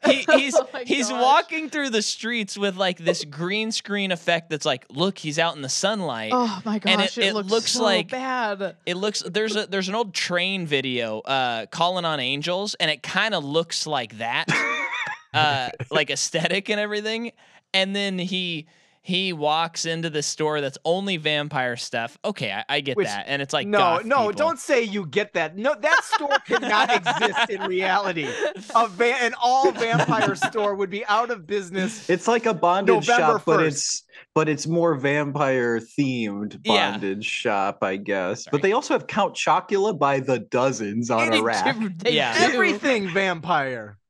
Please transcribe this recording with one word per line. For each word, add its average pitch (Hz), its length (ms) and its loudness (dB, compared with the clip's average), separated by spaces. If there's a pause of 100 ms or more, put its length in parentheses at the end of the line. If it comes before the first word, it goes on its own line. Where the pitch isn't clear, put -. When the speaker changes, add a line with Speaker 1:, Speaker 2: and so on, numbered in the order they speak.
Speaker 1:
He, 269 220 4
Speaker 2:
<laughs> 302 80 8
Speaker 1:
he's, 269 180 2
Speaker 2:
Oh - 180 4
my 254 120 -8
Speaker 1:
he's 247 260 0
Speaker 2:
gosh. 254 100 -2
Speaker 1:
walking 311 480 4
through 285 220 -2
the 220 100 2
streets 220 560 -4
with, 202 200 -2
like, 185 220 0
this 165 260 -2
green 185 480 -4
screen 202 400 -2
effect 165 380 -2
that's 151 140 -4
like, 139 240 -2
"Look, 180 300 0
he's 151 180 -4
out 165 200 0
in 147 60 -10
the 131 60 -8
sunlight." 147 640 -2
Speaker 2:
Oh 226 320 0
my 214 100 -2 (100)
Speaker 1:
And 196 160 4
it, 196 60 2
Speaker 2:
gosh, 208 120 -6
it 233 60 2
Speaker 1:
it 220 100 2
Speaker 2:
looks 202 160 -2
Speaker 1:
looks 226 220 0
Speaker 2:
so 240 100 0
Speaker 1:
like 190 280 2
Speaker 2:
bad. 220 680 -4 (100)
Speaker 1:
it 180 100 -2
looks, 208 260 -2
there's 208 340 -2
a, 214 100 -2
there's 190 220 -2
an 202 80 -4
old 220 180 -4
Train 180 500 -2
video, 127 580 0
uh, 123 440 -2
Calling 175 380 0
on 160 160 -2
Angels, 160 540 -2
and 165 140 0
it 147 140 -2
kinda 202 380 0
looks 156 440 -2
like 120 340 -4
that, 120 300 -2
Speaker 2:
<laughs> - 840 -4
Speaker 1:
uh, 143 360 2 (200)
like, 151 200 2
aesthetic 165 600 -2
and 208 100 0
everything. 214 520 -4 (420)
And 190 220 0
then 202 220 -2
he, 180 500 -6 (340)
he 185 300 -2
walks 160 520 0
into 165 260 -2
the 147 120 -2
store 151 380 -2
that's 135 240 -6
only 190 320 0
vampire 147 600 -2
stuff. 117 480 -6
Okay, 143 280 -4
I, 104 160 -6
I 147 120 0
get 139 160 -2
Speaker 3:
Which, 202 100 0
Speaker 1:
that. 101 220 -4
And 139 120 -2
it's 139 120 -6
like 151 160 -2
Speaker 3:
no, 208 100 4
Speaker 1:
goth 185 260 4
Speaker 3:
no, 247 120 2
Speaker 1:
people. 214 160 2
Speaker 3:
don't 311 260 0
say 254 240 2
you 202 240 -4
get 196 280 -2
that. 165 220 0
No, 269 220 0
that 302 240 4
store 285 420 0
cannot 226 460 2
Speaker 1:
<laughs> 233 320 2
Speaker 3:
exist 233 280 0
in 196 120 -4
reality. 185 640 0 (480)
A 226 140 6
va-, 233 340 2
an 233 180 2
all 254 300 4
vampire 226 640 2
store 208 400 0
would 196 160 -2
be 208 160 -6
out 226 240 2
of 190 160 -6
business 196 640 -4
Speaker 4:
It's 180 160 2
like 233 200 2
a 220 80 2
bondage 175 520 4
Speaker 3:
November 233 280 6
Speaker 4:
shop, 202 120 0
but 165 120 4
Speaker 3:
first. 156 180 2
Speaker 4:
it's, - 280 -4 (300)
but 156 140 4
it's 147 180 -2
more 170 300 2
vampire 135 840 2
themed 113 840 -2
Speaker 1:
Yeah. 196 280 4
Speaker 4:
bondage 101 340 -4
shop, 101 560 0
I 98 160 -2
guess. 98 460 -2
Speaker 1:
Sorry. - 60 -12
Speaker 4:
But 143 120 0
they 196 100 4
also 262 220 0
have 190 120 -2
Count - 300 -2
Chocula 190 600 0
by 139 220 2
the 127 220 0
dozens 117 720 0
on 113 160 2
a - 20 0
Speaker 2:
They 107 120 4
Speaker 4:
rack. 117 360 0
Speaker 2:
do, 214 120 -2
they 180 240 -2
Speaker 1:
Yeah. 139 220 2 (120)
Speaker 2:
do. 277 60 2
Speaker 3:
Everything 269 560 2
vampire. 156 880 -2 (120)